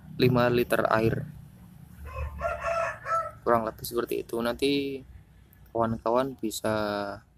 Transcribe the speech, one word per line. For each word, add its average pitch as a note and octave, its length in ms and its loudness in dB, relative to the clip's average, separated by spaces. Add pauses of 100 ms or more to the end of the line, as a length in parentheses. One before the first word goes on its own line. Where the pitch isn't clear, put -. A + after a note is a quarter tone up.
(200)
lima B2 320 6
liter A#2+ 400 2
air, A2 340 2 (2250)
kurang A#2 220 4
lebih - 240 -8
seperti A#2 400 -4
itu. A#2 100 -6
Nanti C3+ 640 0 (680)
kawan-kawan A#2 640 0
bisa A2 400 -2 (600)